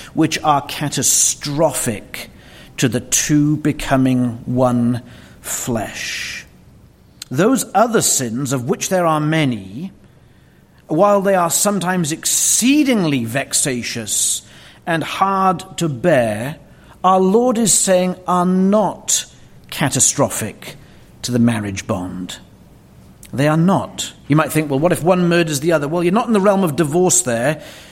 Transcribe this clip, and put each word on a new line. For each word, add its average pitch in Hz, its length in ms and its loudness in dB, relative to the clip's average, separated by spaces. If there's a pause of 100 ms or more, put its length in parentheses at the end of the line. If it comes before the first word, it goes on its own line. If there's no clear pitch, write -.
(140)
which 156 280 0
are 143 240 2
catastrophic - 1600 -2 (500)
to 135 100 2
the 120 100 0
two 147 600 0
becoming 131 880 0
one 123 580 0 (380)
flesh. - 1040 -8 (840)
Those 202 420 2
other 214 300 2
sins, 123 500 -2
of 127 160 -2
which - 200 -4
there 180 180 0
are 156 140 2
many, 147 720 -2 (960)
while 202 320 4
they 190 160 2
are 170 140 2
sometimes 180 600 0
exceedingly 214 1120 2
vexatious 120 1160 -4 (440)
and 165 180 -2
hard 190 760 0
to 170 100 0
bear, 127 720 0 (460)
our 190 160 4
Lord 220 380 4
is 220 140 2
saying 180 440 2 (100)
are 180 180 2
not 185 800 2 (460)
catastrophic - 1040 -2 (480)
to - 80 -8
the 120 80 0
marriage 110 480 0
bond. 90 520 -8 (960)
They 139 160 0
are 156 80 2
not. 165 560 0 (160)
You 143 80 2
might 151 160 2
think, 156 180 0
"Well, 135 80 0
what 175 140 2
if 127 100 -2
one 180 260 2
murders 165 300 2
the 165 140 0
other?" 143 160 0
Well, 170 160 -2
you're 175 80 2
not 240 160 0
in 233 60 2
the 202 60 4
realm 196 220 4
of 151 140 0
divorce 170 460 2
there. 127 420 -2 (280)